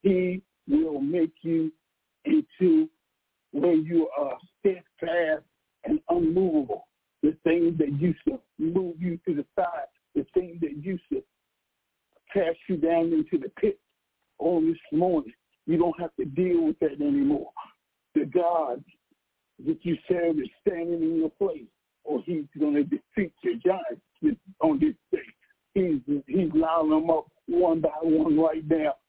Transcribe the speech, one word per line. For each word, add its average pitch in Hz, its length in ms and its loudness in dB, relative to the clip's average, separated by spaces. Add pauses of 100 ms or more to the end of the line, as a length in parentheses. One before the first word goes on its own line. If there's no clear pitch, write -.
He 185 400 2 (240)
will 294 340 0
make 160 420 -2
you 160 300 -2 (520)
into 320 640 2 (640)
where 170 220 2
you 160 360 2
are 139 280 -4 (200)
steadfast 170 840 -2 (400)
and 311 240 -2
unmovable. 311 800 0 (340)
The - 100 4 (120)
things 165 340 2
that 147 220 0
used 170 240 0
to 262 160 -2 (180)
move 170 420 -2
you 175 180 -4 (100)
to 170 60 0
the 147 200 -6
side, 170 320 -4 (280)
the 139 100 -2 (100)
things 185 260 -4
that 302 160 -6
used - 340 -8
to 403 120 -4 (1080)
cast 170 260 0 (100)
you 180 100 -2
down 165 340 2
into - 260 0
the - 120 -6
pit - 280 -2 (600)
on 165 280 2
this 165 140 -2 (100)
morning, 156 440 0 (320)
you 165 100 2
don't 170 240 0
have - 160 -8
to - 80 -4
deal 170 380 0
with 156 180 0
that 147 200 -2
anymore. 143 520 0 (640)
The - 100 2
God 160 580 0 (800)
that 156 240 -4
you 170 120 0 (120)
serve 170 320 0
is 131 80 -8 (180)
standing 170 360 -2
in - 140 0
your 160 140 0
place, - 380 -4 (340)
or - 200 -4
he's 160 240 -4 (120)
gonna 147 240 2
defeat 180 500 -4 (100)
your - 140 -2
giants 370 460 -2 (180)
this, - 140 2 (260)
on 302 200 2
this - 160 0 (160)
day. - 160 -4 (460)
He's, 175 260 0 (260)
he's 165 280 0
lining 160 360 2
them 156 200 2
up 160 200 0 (160)
one 170 340 2
by 156 100 2 (120)
one 156 340 2
right 160 300 0
now. 151 300 0 (120)